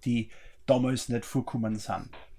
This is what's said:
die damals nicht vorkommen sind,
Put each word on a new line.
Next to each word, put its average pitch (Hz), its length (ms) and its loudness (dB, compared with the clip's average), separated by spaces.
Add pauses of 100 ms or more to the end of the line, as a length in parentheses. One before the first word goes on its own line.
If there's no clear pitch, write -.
die 117 240 2 (360)
damals 127 440 4
nicht 120 160 0
vorkommen 113 500 0
sind, 98 340 -4 (300)